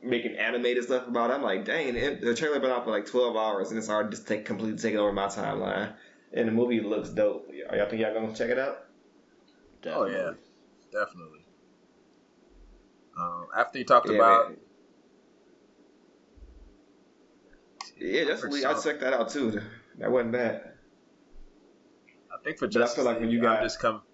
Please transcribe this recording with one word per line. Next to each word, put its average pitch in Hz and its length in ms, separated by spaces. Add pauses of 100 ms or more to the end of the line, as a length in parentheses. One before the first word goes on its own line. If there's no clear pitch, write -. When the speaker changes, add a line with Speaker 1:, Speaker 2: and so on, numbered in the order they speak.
Speaker 1:
making 113 360
animated 120 480
stuff 123 220
about 120 240
it. - 20
I'm 139 80
like, 98 240
"Dang, 127 300
it, 120 260
the 120 140
trailer 151 260
been 131 100
out 120 140
for, 113 60
like, 104 140
twelve 123 300
hours, 104 340
and 110 80
it's 110 120
already 107 220
just - 160
take, 104 180
completely 107 320
taking 107 220
over 104 120
my 98 160
timeline." 101 680 (400)
And 117 140
the 110 60
movie 120 260
looks 104 300
dope. 101 440
Y'all 101 360
think 113 120
y'all 107 120
gonna 110 220
check 120 140
it 123 100
out? 139 180 (1080)
Speaker 2:
Oh, 78 180
yeah. 82 80
Speaker 3:
Definitely. 73 240 (540)
Speaker 2:
Definitely. 87 480 (1800)
Um, 87 300 (100)
after 123 220
you 123 80
talked 120 240
Speaker 1:
Yeah, 107 60
Speaker 2:
about 113 340
Speaker 1:
man. - 80 (3500)
Yeah, 123 260
that's 151 160
Speaker 2:
For 123 80
Speaker 1:
weird. 143 160
I 143 80
Speaker 2:
some 143 100
Speaker 1:
checked 147 180
that 135 120
out, 117 160
too. 110 320 (380)
That 104 120
wasn't 120 200
bad. 120 320 (1700)
Speaker 2:
I - 120
think 156 140
for 131 100
Speaker 1:
But 104 100
I - 20
Speaker 2:
Justice 120 160
Speaker 1:
feel 131 100
like 113 140
when 113 100
Speaker 2:
League, 117 100
Speaker 1:
you 117 80
Speaker 2:
I'm 113 100
Speaker 1:
got 107 60
Speaker 2:
just 110 160
come. 110 220 (120)